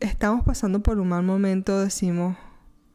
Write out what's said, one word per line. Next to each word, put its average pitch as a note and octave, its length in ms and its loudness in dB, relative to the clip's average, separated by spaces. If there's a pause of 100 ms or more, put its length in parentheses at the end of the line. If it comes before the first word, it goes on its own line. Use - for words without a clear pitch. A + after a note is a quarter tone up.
estamos G#3+ 440 0
pasando G#3 380 0
por A3 160 2
un F#3 100 0
mal F3 140 0
momento, F#3+ 580 0
decimos F3+ 560 -2 (580)